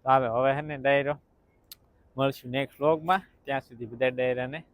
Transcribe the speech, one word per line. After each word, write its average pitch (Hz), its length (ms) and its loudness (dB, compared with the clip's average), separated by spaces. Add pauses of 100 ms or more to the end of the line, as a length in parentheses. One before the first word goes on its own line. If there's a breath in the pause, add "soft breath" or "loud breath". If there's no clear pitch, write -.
તો 131 80 -4
હાલો, 131 240 4
હવે 135 220 2
છે 151 60 -6
ને 151 160 -10
ડાયરો 139 380 2 (1000)
મળશું 135 340 -2
નેક્સ્ટ 135 280 -6
વ્લોગમાં. 160 420 2 (220)
ત્યાં 135 180 -4
સુધી 120 240 -14
બધા 120 240 0
ડાયરાને 127 540 -4 (100)